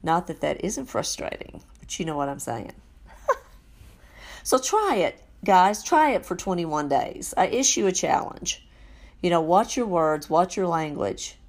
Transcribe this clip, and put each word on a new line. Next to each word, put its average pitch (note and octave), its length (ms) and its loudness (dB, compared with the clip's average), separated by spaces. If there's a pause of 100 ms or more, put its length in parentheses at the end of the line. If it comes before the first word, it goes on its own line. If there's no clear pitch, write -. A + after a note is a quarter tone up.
Not E3+ 260 0
that D#3+ 140 -8
that - 220 -2
isn't A#3+ 220 -4
frustrating, - 760 -8 (180)
but - 180 -12
you E3+ 80 -4
know D3+ 100 -4
what C#3+ 120 -2
I'm C#3 100 -8
saying. A2+ 340 -8 (560)
<laughs> B4 60 4 (1080)
So - 140 2
try G4 380 2
it, E3 240 -2 (220)
guys. G3 400 6
Try D#4 280 4
it F#3 160 -2
for F3 100 -4
twenty-one D#3+ 520 -2
days. - 460 -2
I F#3 120 4
issue A#3+ 400 2
a F#3 60 4
challenge. - 760 -2 (560)
You F3+ 80 2
know, E3+ 100 4
watch F3+ 360 4
your B3 100 -2
words, D#3 420 0
watch F3 280 2
your F#3+ 100 0
language. D#3 680 -4 (120)